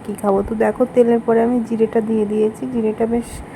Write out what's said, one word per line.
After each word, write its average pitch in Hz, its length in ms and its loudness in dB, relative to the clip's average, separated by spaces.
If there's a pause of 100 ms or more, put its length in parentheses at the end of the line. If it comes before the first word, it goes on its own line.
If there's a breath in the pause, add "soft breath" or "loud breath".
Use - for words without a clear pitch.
কী 214 80 -8 (100)
খাবো। 202 200 2
তো 208 120 -4
দেখো, 214 280 0 (120)
তেলের 233 260 4
পরে 226 220 2
আমি 240 260 2
জিরেটা 220 320 0
দিয়ে 220 260 0
দিয়েছি, 214 360 0 (100)
জিরেটা 220 340 0
বেশ, 233 220 -2 (280 loud breath)